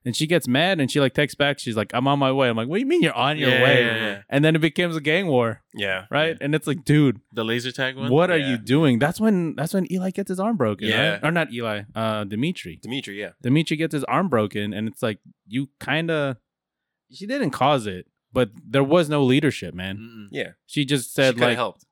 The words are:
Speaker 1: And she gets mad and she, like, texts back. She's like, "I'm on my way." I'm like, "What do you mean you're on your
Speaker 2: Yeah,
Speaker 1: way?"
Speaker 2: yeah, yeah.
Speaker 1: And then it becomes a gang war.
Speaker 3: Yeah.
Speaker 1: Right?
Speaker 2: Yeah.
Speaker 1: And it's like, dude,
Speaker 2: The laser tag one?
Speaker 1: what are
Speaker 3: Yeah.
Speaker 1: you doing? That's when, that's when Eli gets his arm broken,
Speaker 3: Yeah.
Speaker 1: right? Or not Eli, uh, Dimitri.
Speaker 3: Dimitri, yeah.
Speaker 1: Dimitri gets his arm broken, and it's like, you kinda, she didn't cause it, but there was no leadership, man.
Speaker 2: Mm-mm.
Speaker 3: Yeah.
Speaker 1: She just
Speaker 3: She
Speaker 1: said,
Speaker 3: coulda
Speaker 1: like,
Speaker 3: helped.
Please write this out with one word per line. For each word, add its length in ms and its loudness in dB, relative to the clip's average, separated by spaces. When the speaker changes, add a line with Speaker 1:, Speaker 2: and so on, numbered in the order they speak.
Speaker 1:
And 120 -4
she 100 0
gets 220 2
mad 320 2
and 100 0
she, 80 0
like, 160 2
texts 220 0
back. 240 0
She's 160 -6
like, 180 -2
"I'm 140 0
on 100 2
my 140 2
way." 160 2
I'm 80 0
like, 100 -2
"What 100 -4
do 40 -2
you 60 -4
mean 140 2
you're 140 2
on 240 0
your 120 0
Speaker 2:
Yeah, 120 4
Speaker 1:
way?" 220 6
Speaker 2:
yeah, 120 0
yeah. 320 -4
Speaker 1:
And 160 2
then 120 4
it 40 2
becomes 360 0
a 40 -6
gang 280 0
war. 340 0
Speaker 3:
Yeah. 380 -4
Speaker 1:
Right? 200 0
Speaker 2:
Yeah. 40 -6
Speaker 1:
And 120 0
it's 100 -6
like, 180 -4
dude, 360 4
Speaker 2:
The 120 -4
laser 260 -2
tag 260 -4
one? 140 -2
Speaker 1:
what 200 4
are 80 4
Speaker 3:
Yeah. 120 -2
Speaker 1:
you 80 0
doing? 400 4
That's 220 0
when, 340 2
that's 180 -4
when 200 -2
Eli 180 -4
gets 200 -6
his 100 -4
arm 160 -2
broken, 320 -2
Speaker 3:
Yeah. 240 2
Speaker 1:
right? 120 -6
Or 60 0
not 220 -2
Eli, 300 -6
uh, 300 -2
Dimitri. 580 -6
Speaker 3:
Dimitri, 380 -8
yeah. 100 -8
Speaker 1:
Dimitri 360 0
gets 180 -2
his 100 -2
arm 240 0
broken, 460 0
and 140 -4
it's 140 -14
like, 180 -2
you 220 -6
kinda, 600 -2
she 140 -18
didn't 260 -2
cause 340 2
it, 200 -8
but 180 0
there 220 0
was 240 4
no 160 2
leadership, 500 2
man. 240 -8
Speaker 2:
Mm-mm. 320 -16
Speaker 3:
Yeah. 220 -8
Speaker 1:
She 180 -2
just 260 -2
Speaker 3:
She 40 -16
Speaker 1:
said, 200 4
Speaker 3:
coulda 140 2
Speaker 1:
like, 80 2
Speaker 3:
helped. 360 -6